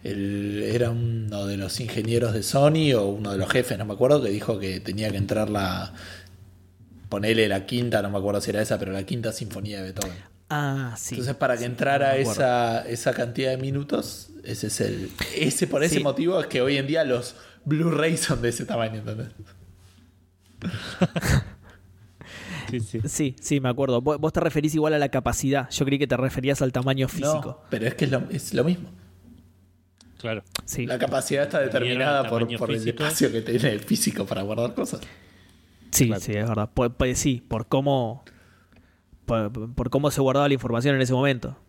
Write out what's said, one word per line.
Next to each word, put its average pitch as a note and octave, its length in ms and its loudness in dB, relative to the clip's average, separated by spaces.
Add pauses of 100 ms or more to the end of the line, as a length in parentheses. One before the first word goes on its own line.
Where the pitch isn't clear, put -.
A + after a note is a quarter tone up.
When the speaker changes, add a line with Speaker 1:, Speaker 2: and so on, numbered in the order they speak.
Speaker 1:
El, G2+ 600 -2
era A#2 260 2
uno A2+ 560 -2
de G2+ 100 -2
los G2 240 -4
ingenieros A2+ 520 0
de G#2+ 120 0
Sony D3+ 520 6
o G2+ 100 2
uno G2+ 260 -2
de G2 60 -2
los F#2 120 -2
jefes, A#2+ 280 2
no G#2 60 -4
me G#2 100 -4
acuerdo, C3+ 280 6
que G#2+ 80 0
dijo G#2 280 0
que F#2+ 220 -4
tenía G#2+ 300 -2
que G2 60 -4
entrar G#2 340 0
la, F#2 420 -2 (1160)
ponele A2 400 4
la G2 180 0
quinta, A#2+ 360 0
no G2+ 80 -2
me G2+ 80 -2
acuerdo G2+ 220 0
si A#2 100 -4
era G#2 120 0
esa, G#2+ 160 0
pero F#2+ 140 -4
la G2 120 -4
quinta A2+ 280 -4
sinfonía G2+ 460 -8
de F#2+ 60 -8
Beethoven. F#2 320 -8 (340)
Speaker 2:
Ah, C#3 460 -2
sí. - 200 -8
Speaker 1:
Entonces, B2+ 180 -4
para B2+ 200 2
que A#2 60 -4
Speaker 2:
Sí, A#2+ 60 -4
Speaker 1:
entrara C#3 440 2
Speaker 2:
no C3+ 40 4
me C3+ 80 2
acuerdo. A#2 180 0
Speaker 1:
esa, A#2+ 480 2
esa A#2 240 0
cantidad B2+ 380 -2
de C3 80 -2
minutos, C3+ 720 -4 (140)
ese A2 240 -6
es - 120 -4
el, G#2 300 -2 (260)
ese, - 300 0
por C#3 180 0
ese D#3+ 120 2
Speaker 2:
Sí. E3+ 60 2
Speaker 1:
motivo D#3+ 380 2
es C#3+ 60 -2
que B2+ 160 0
hoy C#3 160 2
en C3+ 80 -2
día D#3 180 0
los A#2+ 300 -2 (300)
Blu-rays D#3 560 2
son B2+ 200 0
de A#2 100 0
ese B2 140 -6
tamaño, A2 360 -2
¿entendés? A2 280 -8 (1300)
Speaker 3:
<laughs> - 840 0 (1300)
Sí, B2 100 -2
sí. A2 260 -6
Speaker 2:
Sí, C3+ 340 -2
sí, C#3+ 200 0
me C3 100 0
acuerdo. B2 320 2
Vos, D3 160 2
vos D#3 140 2
te E3 80 2
referís D#3 340 2
igual D#3 180 4
a D3+ 60 4
la C#3+ 100 2
capacidad. C3 600 0
Yo - 160 0
creí C#3 120 2
que C#3 80 2
te B2 120 2
referías C3 420 0
al C3 120 4
tamaño C3+ 340 2
Speaker 1:
No, - 20 -2
Speaker 2:
físico. D3+ 600 -2
Speaker 1:
pero A2 160 -2
es C3 80 0
que D#3+ 100 2
es C3+ 60 2
lo, C3 200 2
es - 220 -6
lo - 120 2
mismo. F3+ 260 0 (1300)
Speaker 3:
Claro. A2 240 -6 (240)
Speaker 2:
Sí. - 180 -4
Speaker 1:
La B2+ 140 -2
capacidad C3+ 460 0
está D3 160 -2
Speaker 3:
Primero C3 160 0
el C3 120 2
Speaker 1:
determinada C3 400 2
por, A2+ 120 0
Speaker 3:
tamaño A#2 180 0
Speaker 1:
por A2+ 120 -2
el A2+ 100 0
Speaker 3:
físico. A2+ 240 -2
Speaker 1:
espacio D3+ 280 2
que A2+ 80 0
tiene A#2+ 320 2
el G#2 80 -2
físico - 460 0
para - 160 -4
guardar A2 320 -2
cosas. - 260 -6 (920)
Speaker 2:
Sí, B2+ 160 4
Speaker 3:
Claro. G2+ 120 0
Speaker 2:
sí, - 120 -6
es G#2 140 0
verdad. G#2+ 280 0
Pues, B2 200 2
pues B2+ 240 0
sí, B2+ 300 0
por A#2 200 -4
cómo, C3+ 540 0 (1000)
por, A2+ 500 -2
por B2 140 -2
cómo C#3 220 2
se C#3+ 100 -2
guardaba C3+ 280 4
la C#3 60 4
información B2 420 0
en C3 40 2
ese B2+ 140 2
momento C3 420 0 (120)